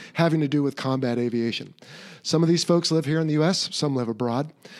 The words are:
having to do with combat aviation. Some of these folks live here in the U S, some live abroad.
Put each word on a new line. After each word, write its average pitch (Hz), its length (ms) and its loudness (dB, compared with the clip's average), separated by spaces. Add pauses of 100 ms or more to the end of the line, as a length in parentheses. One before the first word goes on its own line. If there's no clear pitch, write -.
(120)
having 165 260 2
to 151 80 2
do 143 160 0
with 139 140 -2
combat 131 420 -2
aviation. 117 560 -2 (480)
Some 165 220 2
of 160 40 4
these 170 140 4
folks 170 300 2
live 160 120 2
here 156 140 0
in 160 80 0
the 156 60 0
U 151 100 2
S, 185 300 0
some 139 240 -2
live 120 120 -2
abroad. 123 440 -2 (280)